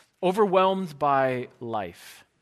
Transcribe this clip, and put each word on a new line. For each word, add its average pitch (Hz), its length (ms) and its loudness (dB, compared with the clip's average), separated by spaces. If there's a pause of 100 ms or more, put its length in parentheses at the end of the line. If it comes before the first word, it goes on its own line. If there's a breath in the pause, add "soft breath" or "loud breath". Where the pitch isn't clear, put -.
(220 loud breath)
overwhelmed 190 760 2
by 135 480 0 (120)
life. 107 600 -10 (220)